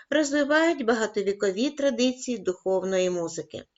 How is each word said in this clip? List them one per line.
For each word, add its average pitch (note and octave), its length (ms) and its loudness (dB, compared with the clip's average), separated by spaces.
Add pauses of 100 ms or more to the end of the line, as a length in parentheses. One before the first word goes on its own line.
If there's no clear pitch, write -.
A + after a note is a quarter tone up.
розвивають D4 760 2
багатовікові G#3 840 0
традиції B3+ 680 0
духовної F#3 720 0
музики. E3+ 540 -6 (140)